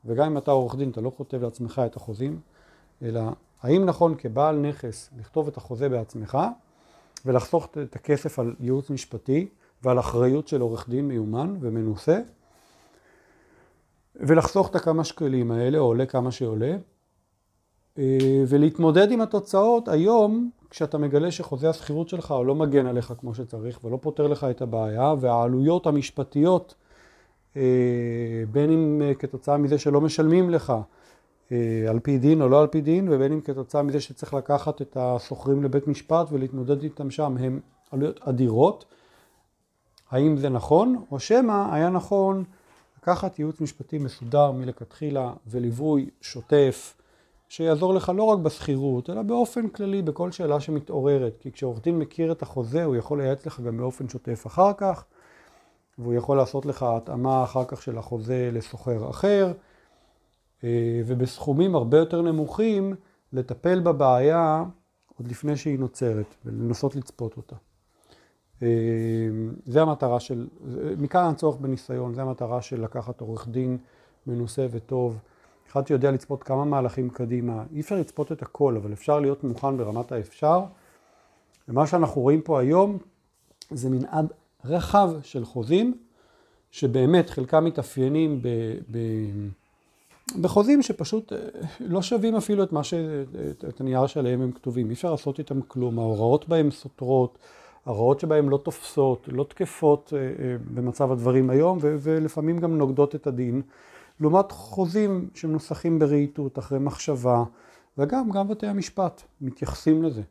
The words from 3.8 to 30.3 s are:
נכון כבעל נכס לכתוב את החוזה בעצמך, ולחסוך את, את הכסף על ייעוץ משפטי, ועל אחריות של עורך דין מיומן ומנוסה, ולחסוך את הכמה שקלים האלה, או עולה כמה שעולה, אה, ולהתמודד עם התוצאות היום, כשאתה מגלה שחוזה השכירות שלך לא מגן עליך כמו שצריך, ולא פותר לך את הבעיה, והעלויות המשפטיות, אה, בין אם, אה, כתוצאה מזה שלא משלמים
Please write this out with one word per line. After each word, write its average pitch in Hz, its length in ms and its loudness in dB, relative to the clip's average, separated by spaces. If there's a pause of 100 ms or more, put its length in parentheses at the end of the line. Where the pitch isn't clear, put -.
נכון 165 280 2
כבעל 143 420 0
נכס 143 640 -6
לכתוב 147 300 -4
את 147 80 -12
החוזה 127 320 -4
בעצמך, 113 500 -4 (880)
ולחסוך 131 460 0
את, - 80 -10
את 139 180 -10
הכסף - 420 -2
על 117 220 -2
ייעוץ 131 300 -2
משפטי, 139 580 -2 (340)
ועל 127 160 4
אחריות 127 500 2
של 139 120 0
עורך 117 280 -4
דין 139 200 -2
מיומן 123 520 -4
ומנוסה, 113 600 0 (2000)
ולחסוך 160 540 4
את - 60 -2
הכמה 165 280 0
שקלים 131 460 -2
האלה, 123 280 0
או 131 60 4
עולה 120 220 2
כמה 127 240 -2
שעולה, 120 460 -4 (1200)
אה, 135 500 4
ולהתמודד 156 640 6
עם 240 100 2
התוצאות 220 680 2
היום, 214 640 4 (200)
כשאתה 151 280 -4
מגלה 147 320 2
שחוזה 147 400 -2
השכירות 160 380 -4
שלך 170 260 -6 (120)
לא 139 80 4
מגן 143 320 4
עליך 123 320 -2
כמו 120 160 -10
שצריך, 117 500 -10
ולא 120 180 -4
פותר 147 240 0
לך 143 180 0
את 127 180 -2
הבעיה, 113 580 0
והעלויות 127 680 2
המשפטיות, 151 880 0 (840)
אה, 139 60 -2 (880)
בין 147 200 2
אם, 156 340 4
אה, 143 100 2
כתוצאה 135 420 -2
מזה 147 220 2
שלא 143 220 4
משלמים 160 500 4